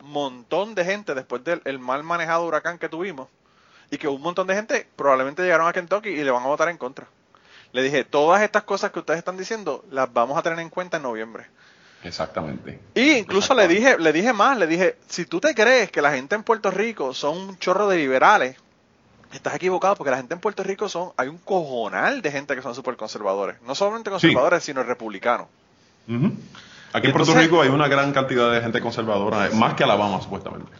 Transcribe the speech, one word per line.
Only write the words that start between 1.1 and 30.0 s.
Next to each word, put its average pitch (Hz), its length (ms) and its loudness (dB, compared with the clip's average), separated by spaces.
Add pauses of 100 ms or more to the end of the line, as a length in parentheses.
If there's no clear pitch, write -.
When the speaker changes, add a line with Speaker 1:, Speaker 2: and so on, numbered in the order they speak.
Speaker 1:
después 127 300 -8
del 170 200 -2
el 135 160 -6
mal 127 240 -4
manejado 170 420 -2
huracán 160 320 -4
que 160 100 -8
tuvimos, 160 400 -10 (640)
y 143 80 -6
que 156 100 -6
un 139 140 -4
montón 180 240 -2
de 190 80 0
gente 226 320 -2 (100)
probablemente 139 460 2
llegaron 165 240 4
a 170 60 0
Kentucky 185 360 -4
y 151 160 -4
le 135 60 2
van 123 140 0
a - 20 -6
votar 151 220 0
en 170 100 -6
contra. 127 280 -12 (680)
Le 127 100 0
dije, 135 220 2
todas 160 380 4
estas 208 200 0
cosas 196 300 -4
que 175 80 -10
ustedes 156 180 -2
están 185 180 -10
diciendo, 185 540 -8
las 127 220 -2
vamos 123 260 0
a 160 40 0
tener 165 180 -4
en 165 100 -12
cuenta 180 280 -6
en - 40 -8
noviembre. 113 440 -8 (580)
Speaker 2:
Exactamente. 78 760 -8 (140)
Speaker 1:
Y 269 180 4
incluso 208 420 0
le 233 80 6
Speaker 2:
Exactamente. 202 340 6
Speaker 1:
dije, 165 60 -2
le 160 100 6
dije 196 200 2
más, 233 260 2
le 180 80 2
dije, 170 300 0 (120)
si 175 160 -8
tú 175 160 -6
te 302 140 0
crees 226 380 4
que 160 100 0
la 143 100 4
gente 147 220 -4
en 214 80 -2
Puerto 220 300 0
Rico 185 420 -4
son 147 240 -4
un 190 200 -14
chorro 190 300 0
de 190 80 4
liberales, 139 600 4 (760)
estás - 220 -8
equivocado, 185 400 0
porque 143 160 -2
la 127 60 2
gente 131 180 -8
en 180 60 -8
Puerto 202 240 -4
Rico 190 240 -4
son, 175 280 -8
hay 127 120 -2
un 165 100 -12
cojonal 143 840 -2
de 151 120 -4
gente 143 240 -4
que 127 60 -8
son 127 120 -8
súper 123 220 -8
conservadores. 98 640 -4
No 127 140 -10
solamente 214 340 -2
Speaker 2:
Sí. - 40 -6
Speaker 1:
conservadores, 165 500 4
sino 135 180 -4
republicanos. 110 640 -4 (600)
Speaker 2:
Ujú. 120 240 0 (600)
Aquí - 140 0
en 139 40 4
Speaker 1:
Y - 20 4
Speaker 2:
Puerto 160 180 4
Speaker 1:
entonces 160 140 6
Speaker 2:
Rico 165 180 6
hay 135 60 6
una 143 200 4
gran 139 240 2
cantidad 123 400 2
de 117 80 2
gente 117 200 -2
conservadora, 110 680 0
eh, 90 80 -2
más 123 200 4
que 151 100 0
Alabama, 101 360 2